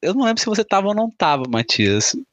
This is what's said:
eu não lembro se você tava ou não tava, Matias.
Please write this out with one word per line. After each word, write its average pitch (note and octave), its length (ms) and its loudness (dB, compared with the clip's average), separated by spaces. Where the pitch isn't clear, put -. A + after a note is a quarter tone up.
eu F3 120 -2
não C4 120 0
lembro A3+ 140 0
se - 60 -2
você G#3+ 180 -2
tava G3 240 0
ou G#3 80 0
não A3+ 140 -2
tava, D3 380 0
Matias. A2 680 0